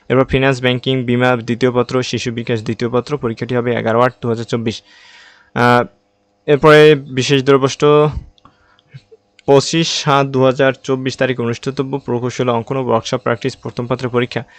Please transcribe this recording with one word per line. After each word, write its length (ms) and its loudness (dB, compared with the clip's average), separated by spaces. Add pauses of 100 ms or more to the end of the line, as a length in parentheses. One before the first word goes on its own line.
এরপর 160 2
ফিনান্স, 360 0
ব্যাংকিং, 440 -2
বীমা 320 2
দ্বিতীয় 360 -2
পত্র, 300 0
শিশু 300 -6
বিকাশ 300 -4
দ্বিতীয় 280 -4
পত্র, 280 -4
পরীক্ষাটি 380 -6
হবে 180 -2
এগারো 260 0
আট 120 2 (100)
দু 60 -4
হাজার 160 -4
চব্বিশ। 380 -4 (720)
আহ, 300 4 (640)
এরপরে 480 8
বিশেষ 480 -2
দ্রবষ্ট 420 2 (1600)
পঁচিশ 420 2
সাত 380 0
দু 180 0
হাজার 280 2 (100)
চব্বিশ 340 -4
তারিখে 260 -2
অনুষ্ঠিতব্য 560 -6
প্রকৌশল 500 -4
অঙ্কন 280 -2
ও 100 -4
ওয়ার্কশপ 300 0
প্র্যাকটিস 400 -4
প্রথম 300 -10
পত্রের 240 -4
পরীক্ষা, 340 -4 (140)